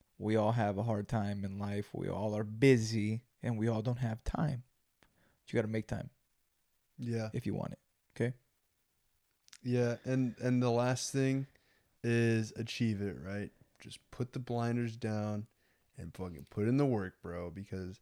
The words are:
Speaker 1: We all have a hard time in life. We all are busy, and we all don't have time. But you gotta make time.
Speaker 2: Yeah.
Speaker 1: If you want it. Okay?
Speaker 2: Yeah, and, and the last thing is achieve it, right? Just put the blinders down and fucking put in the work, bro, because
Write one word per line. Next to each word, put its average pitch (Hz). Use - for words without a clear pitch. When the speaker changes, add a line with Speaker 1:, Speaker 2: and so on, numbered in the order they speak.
Speaker 1:
We 107
all 107
have 104
a 104
hard 104
time 101
in 98
life. 101
We 90
all 101
are 107
busy, 110
and 117
we 110
all 110
don't 123
have 113
time. -
But -
you -
gotta 110
make 110
time. -
Speaker 2:
Yeah. 113
Speaker 1:
If 123
you -
want -
it. -
Okay? 123
Speaker 2:
Yeah, 120
and, 131
and 123
the 123
last 123
thing 135
is 117
achieve 113
it, 98
right? 98
Just -
put -
the -
blinders 120
down 107
and 85
fucking 85
put 104
in 123
the 143
work, 104
bro, 87
because 95